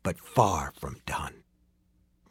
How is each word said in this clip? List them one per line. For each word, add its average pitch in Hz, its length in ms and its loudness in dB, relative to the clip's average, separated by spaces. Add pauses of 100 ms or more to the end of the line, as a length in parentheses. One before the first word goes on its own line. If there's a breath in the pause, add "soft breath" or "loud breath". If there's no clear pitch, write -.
but 87 160 -2
far 92 560 2
from - 300 -12
done. - 380 -8 (880)